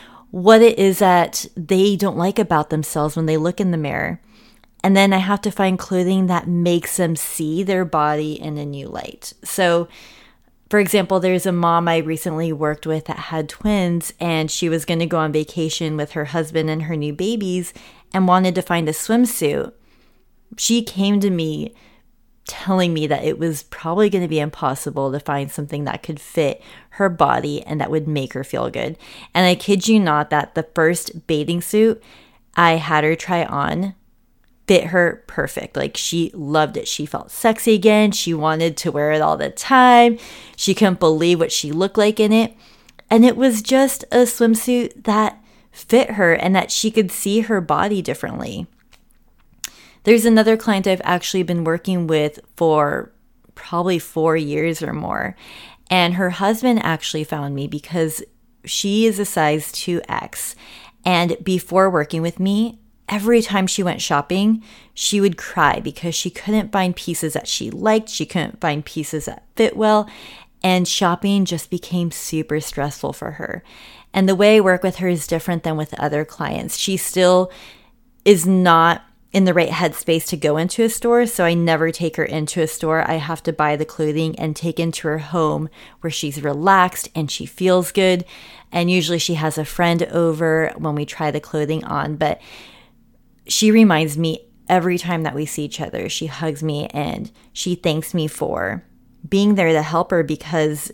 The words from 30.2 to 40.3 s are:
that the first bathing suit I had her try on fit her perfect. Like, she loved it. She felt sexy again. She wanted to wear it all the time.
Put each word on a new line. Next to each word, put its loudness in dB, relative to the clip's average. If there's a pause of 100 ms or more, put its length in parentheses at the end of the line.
that 0
the -4
first -2
bathing -2
suit 2 (540)
I 4
had 0
her 2
try -2
on -4 (720)
fit 6
her 0
perfect. -8
Like, -4
she -4
loved -2
it. -8
She -6
felt -10
sexy 2
again. 4
She -4
wanted 0
to -4
wear 0
it 2
all 2
the -2
time. 6 (380)